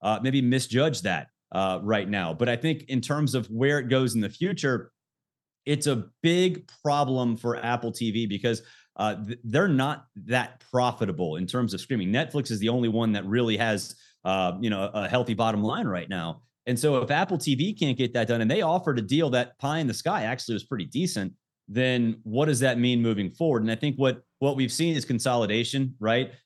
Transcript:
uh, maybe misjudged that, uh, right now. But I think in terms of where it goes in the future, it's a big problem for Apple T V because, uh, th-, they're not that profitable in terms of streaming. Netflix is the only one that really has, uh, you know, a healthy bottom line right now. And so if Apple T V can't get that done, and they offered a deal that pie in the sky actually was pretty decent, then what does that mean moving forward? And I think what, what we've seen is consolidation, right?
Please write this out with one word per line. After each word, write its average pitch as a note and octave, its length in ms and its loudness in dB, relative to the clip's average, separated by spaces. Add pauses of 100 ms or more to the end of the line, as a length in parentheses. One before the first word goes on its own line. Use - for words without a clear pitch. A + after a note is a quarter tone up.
uh, G#2 200 0
maybe C3 200 2
misjudged B2+ 640 2
that, E2+ 240 -2 (220)
uh, F#2+ 320 0
right G#2 260 0
now. F#2+ 240 -2
But A#2 160 0
I A#2+ 80 0
think D#3 280 -2
in C3 160 -2
terms C#3+ 340 0
of A#2 120 -2
where C3+ 320 2
it B2+ 100 -6
goes C3 260 2
in A2+ 60 0
the G2+ 80 0
future, C3+ 640 -2 (720)
it's D3 220 0
a C3 200 0 (160)
big F3+ 460 2 (140)
problem C3 540 2
for A#2 200 -2
Apple A#2+ 360 -2
T A#2 180 -2
V A2+ 160 0
because, A2 360 -2 (340)
uh, G#2+ 180 -2 (100)
th-, A#2+ 200 -10
they're C#3+ 240 2
not C#3 380 0 (200)
that B2 440 -2
profitable F#2+ 640 0
in F#2 100 -4
terms A#2+ 280 -2
of F2+ 60 -6
streaming. G2 300 -2
Netflix D3 400 -2
is A2 80 -2
the G#2 100 0
only A#2+ 200 2
one A2 240 2
that G2+ 140 -2
really A2+ 300 2
has, G#2+ 380 -2 (300)
uh, F#2 360 0
you A#2 100 0
know, G2 240 -2
a G2+ 140 -2
healthy A#2+ 260 0
bottom A2 280 2
line G3+ 240 -2
right F2+ 220 -4
now. E2 340 -6 (240)
And C3 120 -2
so C#3 240 2
if A#2 80 -2
Apple F3 280 0
T C#3+ 160 0
V F3 200 0
can't C#3 240 0
get B2 160 0
that A2+ 140 0
done, A#2 120 2
and A2 100 2
they G3+ 120 2
offered E3 360 0
a A2+ 40 -2
deal C#3+ 280 2
that B2 280 -2
pie D3 200 -2
in D#3 80 0
the A2 80 0
sky E3 300 -2
actually A#2 300 -4
was G2 100 -4
pretty F#2+ 200 -6
decent, C#3 480 -4 (360)
then A#2+ 560 0
what A#2+ 220 0
does C3+ 140 2
that B2+ 180 2
mean B2 220 4
moving G#2 300 0
forward? D3 320 0
And A2 80 0
I A2+ 60 -2
think C#3+ 200 -2
what, C3 260 0 (180)
what - 160 0
we've B2+ 160 0
seen E3 240 0
is B2+ 80 -4
consolidation, A#2+ 960 0
right? A#2+ 320 0 (140)